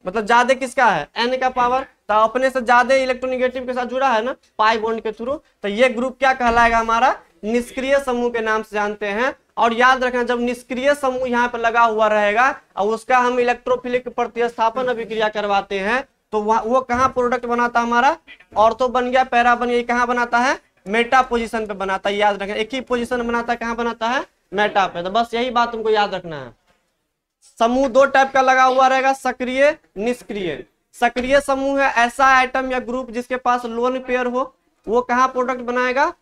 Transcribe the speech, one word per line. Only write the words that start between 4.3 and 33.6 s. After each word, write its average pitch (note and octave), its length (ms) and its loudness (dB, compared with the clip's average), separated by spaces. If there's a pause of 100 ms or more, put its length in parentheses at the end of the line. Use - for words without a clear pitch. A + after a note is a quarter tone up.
pi A3 200 4
bond A3+ 220 -4
के A3 120 -6
through, G#3+ 260 -8 (240)
तो G#3 60 -4
ये A3+ 200 2
group A#3+ 300 -4
क्या C4+ 140 2
कहलाएगा A#3 460 2
हमारा? A3+ 380 2 (280)
निष्क्रिय B3 540 -2
समूह A#3+ 320 -2
के A#3 100 -4
नाम A3 220 -2
से G#3 140 -10
जानते G#3 320 -4
हैं। A#3+ 260 -2 (220)
और A3+ 160 2
याद B3 320 4
रखना, B3 180 -2
जब A#3+ 180 -2
निष्क्रिय B3 540 -2
समूह C4 340 -4
यहाँ A#3+ 200 0
पे B3 100 -6
लगा A#3 220 0
हुआ A3 260 2
रहेगा G#3+ 420 2 (280)
और G3 100 0
उसका A3+ 320 0
हम B3 220 0
electrophilic B3 680 -2
प्रतिस्थापन A#3 760 -2
अभिक्रिया A3 420 -2
करवाते G3+ 500 -2
हैं, A3+ 240 -2 (300)
तो G#3+ 80 0
वह, A3 200 2
वो A#3 200 2
कहाँ B3 280 0
product B3 380 -2
बनाता A#3+ 340 0
हमारा? A#3+ 360 2 (400)
ortho A3+ 320 2
बन B3 220 -2
गया, C4 140 2
para A#3+ 300 2
बन A#3+ 120 -2
गया, A#3+ 100 0
ये A#3+ 60 0
कहाँ A#3+ 240 0
बनाता A#3+ 320 0
है? C4 200 0 (280)
meta A#3 360 2
position A#3 440 -2
पे G3+ 80 -6
बनाता F#3+ 360 -2
है। G3+ 60 -4
याद G3+ 260 2
रखना, G3 120 -6
एक A3 200 -4
ही C4 60 -4
position A#3+ 420 -4
बनाता A#3 300 -2
है, A#3 40 -2
कहाँ A#3 200 -6
बनाता A#3 320 -4
है? C#4 160 -2 (300)
meta G#3 320 2
पे। F3 160 -8
तो F#3 80 -6
बस A3+ 240 -2
यही B3 160 -2
बात A#3 220 0
तुमको A3 180 -4
याद G#3 240 0
रखना E3 220 -10
है। B2 180 -14 (1040)
समूह B3 300 2
दो C4 180 6
टाइप C4+ 260 2
का C4+ 80 2
लगा C4 240 4
हुआ C4 220 4
रहेगा, C4 260 2
सक्रिय, C4 640 0 (220)
निष्क्रिय। G#3 680 -6 (320)
सक्रिय B3 440 2
समूह C#4 420 -2
है C4+ 160 2
ऐसा B3+ 440 4
item C4 300 -2
या B3+ 80 -2
group A#3+ 300 -8
जिसके B3 280 -6
पास B3 260 0